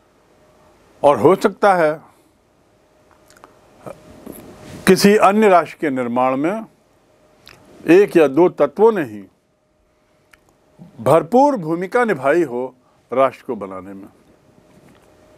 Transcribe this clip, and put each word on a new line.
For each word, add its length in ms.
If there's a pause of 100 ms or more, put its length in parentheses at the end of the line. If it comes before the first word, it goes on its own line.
(1040)
और 160
हो 160
सकता 400
है 260 (2750)
किसी 300
अन्य 320
राष्ट्र 320
के 100
निर्माण 460
में 280 (1200)
एक 280
या 120
दो 200
तत्वों 440
ने 100
ही 220 (1800)
भरपूर 560
भूमिका 480
निभाई 380
हो 320 (380)
राष्ट्र 340
को 100
बनाने 380
में। 140 (1300)